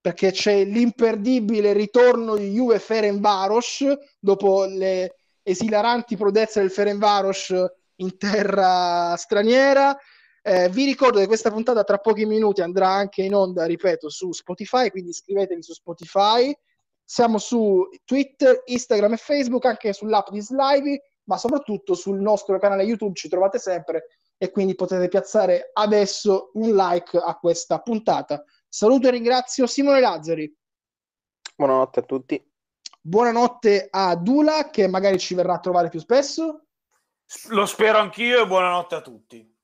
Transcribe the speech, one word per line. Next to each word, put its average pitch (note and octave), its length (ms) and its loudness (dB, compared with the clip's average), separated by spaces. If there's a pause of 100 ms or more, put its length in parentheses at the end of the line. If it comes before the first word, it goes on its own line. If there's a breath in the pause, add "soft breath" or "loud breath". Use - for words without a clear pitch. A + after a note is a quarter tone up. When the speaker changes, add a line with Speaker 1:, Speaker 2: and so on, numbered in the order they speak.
Speaker 1:
perché F3+ 320 0
c'è G3 320 2
l'imperdibile A3 1080 0
ritorno A3+ 640 2
di G3+ 140 -4
Juve A3+ 280 2
Ferencvaros, G#3 1080 0 (320 loud breath)
dopo G3 460 2
le F#3+ 520 -4 (260)
esilaranti A3 760 -2
prodezze G#3+ 440 0
del F#3+ 100 2
Ferencvaros G3+ 840 -2 (420)
in F#3 220 -8
terra F#3 1000 0
straniera. C4+ 800 4 (460 loud breath)
Eh, F3+ 260 2
vi A3+ 160 0
ricordo B3+ 360 2
che F#3+ 60 4
questa A3 240 0
puntata A3 340 0
tra G3+ 140 0
pochi G#3+ 280 0
minuti G#3+ 340 0
andrà F#3 280 0
anche G3 340 -2
in G3 120 -2
onda, F#3 300 0
ripeto, E3 460 -2
su F3+ 220 -10
Spotify, G#3 580 -4
quindi F3+ 200 -12
iscrivetevi F#3+ 520 -6
su E3 100 -20
Spotify. G#3 800 -2 (480)
Siamo A3+ 360 0
su G3+ 480 0 (180)
Twitter, C4 600 2
Instagram A3+ 480 0
e A3+ 60 -4
Facebook, B3+ 480 -2
anche A3 260 -2
sull'app G#3 380 -2
di G3+ 100 -8
Slivy, C#4 600 -2 (240)
ma F#3 140 -4
soprattutto A#3 560 -4
sul G3 260 -6
nostro G3+ 380 0
canale G3 240 0
YouTube G#3 320 -4
ci D#3+ 140 -12
trovate F#3 300 0
sempre E3 500 -6 (280 soft breath)
e F#3 140 -6
quindi F#3+ 240 -2
potete F3+ 340 -2
piazzare F#3+ 640 0
adesso G#3 840 0
un A3 200 -2
like F3+ 420 0
a E3+ 200 -2
questa E3+ 440 -2
puntata. E3+ 640 -4 (240)
Saluto B3 400 4
e B3+ 40 4
ringrazio B3 540 -2
Simone C#4 340 2
Lazzari. D#3+ 540 -2 (1000)
Speaker 2:
Buonanotte C3 440 0
a - 20 -10
tutti. - 500 -8 (480)
Speaker 1:
Buonanotte A3+ 880 0
a F#3 260 0
Dula, D4+ 540 0
che F#3+ 180 0
magari F#3+ 300 0
ci F#3 160 -6
verrà F3+ 200 -2
a E3+ 60 -6
trovare F3 280 0
più D#3+ 120 -10
spesso. D4+ 640 -2 (600)
Speaker 3:
S-, - 240 -20
lo G3+ 160 0
spero A3 340 2
anch'io A#3 440 0
e G#3+ 40 2
buonanotte F3+ 480 0
a D#3 60 -8
tutti. A2+ 640 -20